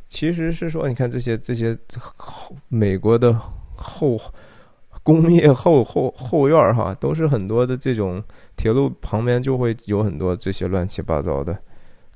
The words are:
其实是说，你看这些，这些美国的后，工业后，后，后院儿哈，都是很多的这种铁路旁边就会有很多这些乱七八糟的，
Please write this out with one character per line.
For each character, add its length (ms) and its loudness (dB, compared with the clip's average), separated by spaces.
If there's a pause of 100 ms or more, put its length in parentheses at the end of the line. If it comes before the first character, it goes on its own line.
其 260 -4
实 180 -2
是 200 -4
说， 180 -2
你 60 -2
看 160 -2
这 80 -6
些， 180 -2
这 180 -6
些 220 -2 (920)
美 280 2
国 220 4
的 200 4 (380)
后， 420 -2 (840)
工 280 6
业 220 8
后， 320 4
后， 320 -2
后 320 0
院 100 6
儿 160 6
哈， 240 -2
都 160 -2
是 140 0
很 180 0
多 200 0
的 100 -4
这 180 -2
种 280 -4 (340)
铁 160 0
路 160 2 (140)
旁 200 -2
边 200 0
就 160 -2
会 260 0
有 180 0
很 140 -2
多 180 -2
这 160 -6
些 160 -4
乱 220 -2
七 140 -10
八 180 -2
糟 240 -2
的， 100 -4 (600)